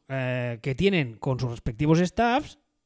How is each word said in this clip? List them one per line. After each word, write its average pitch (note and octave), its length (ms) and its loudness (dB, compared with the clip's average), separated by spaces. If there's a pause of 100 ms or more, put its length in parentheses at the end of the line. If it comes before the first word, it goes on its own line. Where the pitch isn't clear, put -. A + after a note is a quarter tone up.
eh, B2+ 540 -4
que C3+ 120 -2
tienen D#3 420 2
con B2+ 240 -2
sus B2 100 -2
respectivos D3+ 500 2
staffs, A#3 600 0 (260)